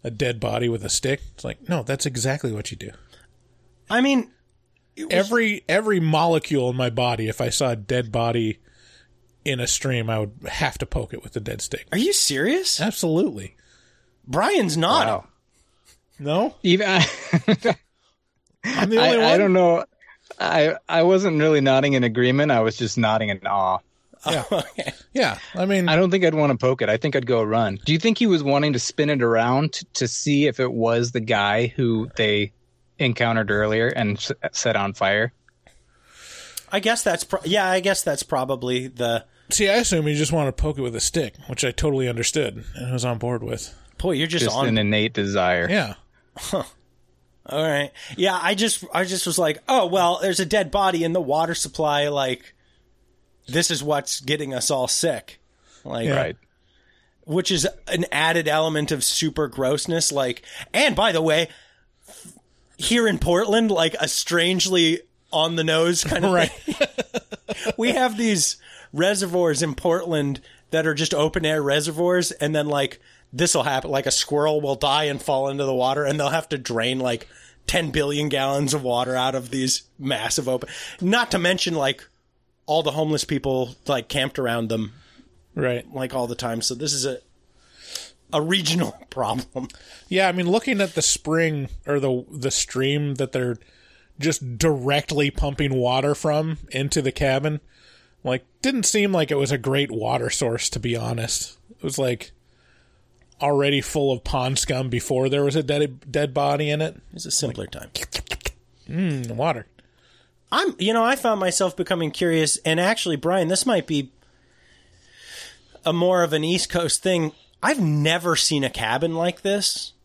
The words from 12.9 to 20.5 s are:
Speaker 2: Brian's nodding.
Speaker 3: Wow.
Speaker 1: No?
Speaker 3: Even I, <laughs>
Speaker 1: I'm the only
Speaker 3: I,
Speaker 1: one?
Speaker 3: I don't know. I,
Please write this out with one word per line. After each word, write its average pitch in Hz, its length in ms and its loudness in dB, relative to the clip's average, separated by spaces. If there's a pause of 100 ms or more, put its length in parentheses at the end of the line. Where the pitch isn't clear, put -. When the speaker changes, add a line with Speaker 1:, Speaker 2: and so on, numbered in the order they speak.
Speaker 2:
Brian's 190 500 2
nodding. 170 380 2
Speaker 3:
Wow. 87 120 -8 (920)
Speaker 1:
No? 165 440 0
Speaker 3:
Even 190 260 4
I, 175 160 4 (420)
<laughs> 220 300 2 (880)
Speaker 1:
I'm 220 240 0
the 220 100 2
only - 0 -
Speaker 3:
I, 247 180 6
Speaker 1:
one? 226 100 4
Speaker 3:
I - 100 6
don't 196 160 6
know. 175 320 6 (560)
I, 165 360 2 (120)